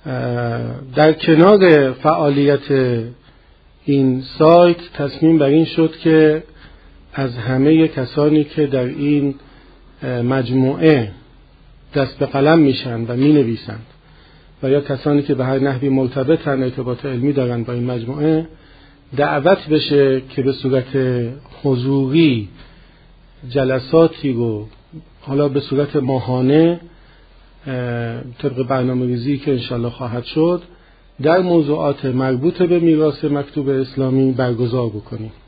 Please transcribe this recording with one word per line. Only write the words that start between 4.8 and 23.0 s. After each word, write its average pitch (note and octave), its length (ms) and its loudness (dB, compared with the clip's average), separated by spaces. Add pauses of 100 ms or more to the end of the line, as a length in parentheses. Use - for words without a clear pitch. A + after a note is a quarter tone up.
تصمیم D#3 440 0
بر D3 80 2
این D#3 180 4
شد D#3+ 320 -2
که D#3 460 4 (720)
از C3 220 -6
همه C#3 520 2
کسانی D3+ 560 0
که D3 220 -2
در C3 180 -2
این، C#3+ 500 -2 (680)
اه، B2+ 200 -4
مجموعه C3 920 2 (840)
دست C3+ 240 -4
به C#3+ 80 -2
قلم C#3+ 320 4
می‌شن B2+ 460 0
و A#2+ 120 -6
می‌نویسند A#2 720 0 (760)
و C3+ 80 0
یا C#3+ 100 2
کسانی C#3+ 420 -2
که C#3+ 120 -2
به B2+ 100 -2
هر C3 140 -2
نحوی C3+ 300 -2
مرتبطن، C3+ 760 -2
ارتباط B2 440 -6
علمی C3+ 260 -2
دارن A#2+ 300 -2
با A#2+ 100 -8
این A#2+ 120 -6
مجموعه، D3 640 -2 (680)
دعوت D3+ 520 0
بشه C#3 600 2
که - 140 -6
به C3+ 100 0
صورت C3 460 -4 (640)
حضوری C3+ 840 0 (1000)